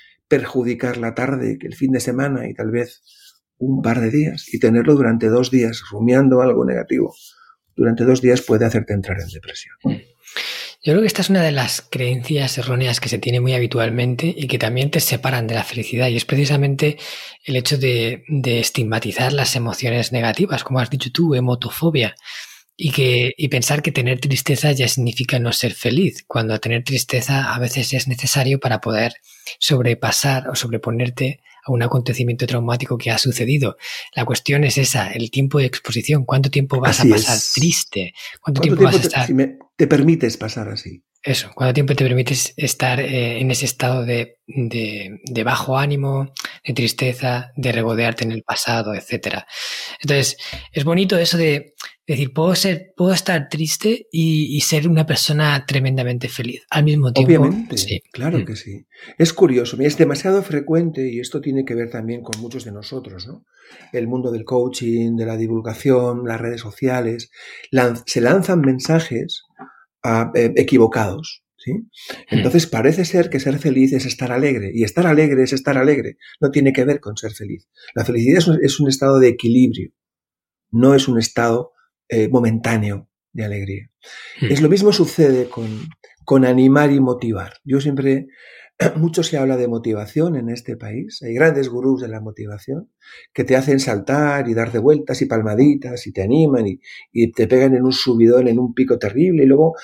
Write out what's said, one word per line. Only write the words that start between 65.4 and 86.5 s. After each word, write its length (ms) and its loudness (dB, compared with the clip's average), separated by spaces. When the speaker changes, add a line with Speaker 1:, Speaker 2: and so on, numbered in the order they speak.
Speaker 1:
las 140 -6
redes 200 -8
sociales, 680 -4
lan-, 340 2
se 160 -2
lanzan 420 4
mensajes, 840 0
ah, 320 0
eh, 220 2
equivocados, 880 2
¿sí? 160 -10
Speaker 2:
Mm. 120 -6
Speaker 1:
Entonces 360 4
parece 380 2
ser 260 0
que 80 -2
ser 220 -2
feliz 320 2
es 140 -2
estar 260 -6
alegre, 420 -2
y 80 0
estar 240 0
alegre 380 4
es 80 -2
estar 260 -2
alegre, 380 0
no 100 2
tiene 220 4
que 120 0
ver 140 0
con 180 -12
ser 160 -10
feliz. 360 -14
La 100 -2
felicidad 340 2
es 100 4
un, 120 4
es 200 0
un 80 2
estado 320 4
de 80 10
equilibrio, 640 2
no 240 6
es 100 2
un 140 2
estado, 520 -2
eh, 200 0
momentáneo 800 0
de 120 -8
alegría. 460 -8
Speaker 2:
Mm. 100 2
Speaker 1:
Es 80 2
lo 80 6
mismo 240 6
sucede 560 4
con, 180 -8
con 180 6
animar 480 6